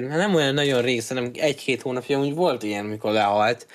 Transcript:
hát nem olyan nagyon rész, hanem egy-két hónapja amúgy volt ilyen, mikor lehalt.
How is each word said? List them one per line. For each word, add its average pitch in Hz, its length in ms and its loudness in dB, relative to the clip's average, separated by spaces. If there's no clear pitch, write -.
hát 151 100 -2
nem 196 160 2
olyan 143 200 2
nagyon 139 280 2
rész, 120 260 0
hanem 123 260 -4
egy-két 139 480 -2
hónapja 127 360 -2
amúgy 143 160 0
volt 151 280 0
ilyen, 104 220 -4
mikor 107 280 -4
lehalt. 107 640 2